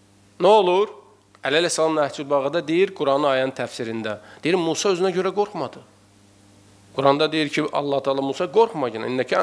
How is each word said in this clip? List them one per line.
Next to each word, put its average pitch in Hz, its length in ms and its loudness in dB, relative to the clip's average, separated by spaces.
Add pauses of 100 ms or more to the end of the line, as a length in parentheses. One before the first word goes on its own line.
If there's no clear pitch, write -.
(400)
Nə 175 80 4
olur? 202 420 4 (540)
Əli 143 180 2
əleyhissalam 160 340 0
Nəhcül 147 340 -2
Balağada 143 380 0
deyir, 180 280 2
Quranın 139 340 2
ayənin 131 260 0
təfsirində. 113 640 -6 (260)
Deyir, 170 160 0
Musa 165 300 -2
özünə 185 260 0
görə 185 200 -2
qorxmadı. 180 440 -6 (1160)
Quranda 143 360 2
deyir 156 180 -2
ki, 151 220 0
Allah 143 320 -2
Taala 139 180 -2
Musa, 139 240 -4
"Qorxma 175 440 2
yenə, 113 180 -6
innəkə 127 360 -2